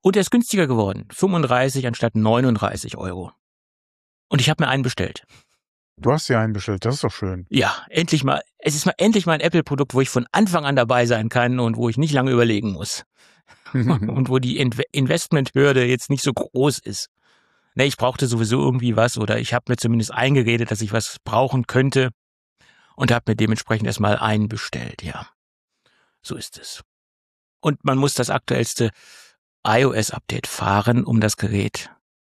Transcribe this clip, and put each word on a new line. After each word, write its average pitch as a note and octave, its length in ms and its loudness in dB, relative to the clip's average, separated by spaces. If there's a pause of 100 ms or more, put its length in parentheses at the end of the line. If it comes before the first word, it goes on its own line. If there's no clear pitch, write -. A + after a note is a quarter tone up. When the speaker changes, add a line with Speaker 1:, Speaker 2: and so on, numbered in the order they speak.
Speaker 1:
Und G3 160 4
er G3 40 4
ist - 100 0
günstiger G#3 360 2
geworden. G#2 440 0
Fünfunddreißig C3+ 760 0
anstatt A2+ 280 -2
neununddreißig A2 800 0
Euro. F#2 340 -10 (960)
Und C#3 120 2
ich A#2 80 2
hab D#3 100 0
mir D3+ 80 2
einen C3 160 0
bestellt. - 400 -4 (760)
Speaker 2:
Du A2+ 120 0
hast D#3 180 -2
dir A#2+ 100 2
einen A2 140 0
bestellt, G2+ 320 -4
das B2+ 100 0
ist - 80 -8
doch A#2+ 80 -2
schön. F#2 380 -8
Speaker 1:
Ja, - 400 -2
endlich D#3+ 340 0
mal. C#3 180 0 (180)
Es D3 160 -2
ist D3+ 100 -4
mal F#3+ 120 2
endlich G#3 280 4
mal E3 80 2
ein D3+ 60 0
Apple-Produkt, C#3+ 540 0
wo C3 80 4
ich C3+ 80 0
von B2 220 -2
Anfang F3+ 340 2
an C#3 100 0
dabei B2 300 4
sein A2+ 240 0
kann B2 300 0
und A2+ 180 0
wo A#2+ 120 0
ich A2+ 80 -2
nicht D3+ 160 0
lange C3 180 2
überlegen A2 420 2
muss. - 300 -10 (600)
Speaker 2:
<laughs> - 100 -20
Speaker 1:
Und B2 560 0
wo B2+ 100 2
die B2 220 -2
Inve-, B2 300 -2
Investmenthürde C3+ 920 2
jetzt B2 240 -2
nicht C#3 140 0
so C#3+ 100 0
groß - 460 -2
ist. - 300 -10 (680)
Ne, C3 100 2
ich C#3+ 120 -2
brauchte B2+ 300 0
sowieso A#2 340 0
irgendwie B2 340 0
was A#2 220 2
oder A2 220 -2
ich A#2 140 -6
hab A#2+ 140 -4
mir B2 100 0
zumindest A2+ 360 0
eingeredet, A#2 580 2
dass G#2+ 100 -4
ich G#2 120 -6
was - 300 -4
brauchen A#2+ 440 0
könnte C3 440 2 (840)
und B2 160 0
hab A#2+ 160 0
mir A2 80 2
dementsprechend A2 520 0
erstmal G#2 300 0
einen G#2+ 300 0
bestellt, - 540 -10
ja. - 260 -12 (960)
So - 140 -12
ist - 220 -16
es. - 240 -18 (800)
Und D3+ 220 -2
man C3 140 2
muss C3+ 160 2
das - 160 -2
aktuellste A#2+ 600 -2 (760)
I-O-S-Update - 840 0
fahren, G#2 560 0
um A2+ 160 2
das G#2+ 160 2
Gerät G#2 540 -4 (500)